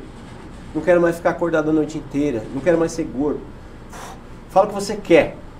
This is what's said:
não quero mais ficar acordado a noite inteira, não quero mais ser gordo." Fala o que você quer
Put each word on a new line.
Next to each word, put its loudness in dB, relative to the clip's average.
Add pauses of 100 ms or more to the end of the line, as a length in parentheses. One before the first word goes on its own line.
(760)
não -2
quero 6
mais 4
ficar 0
acordado 2
a 4
noite 2
inteira, -2 (120)
não -4
quero 4
mais 2
ser -2
gordo." -2 (1120)
Fala 6
o -6
que -8
você -4
quer 6 (240)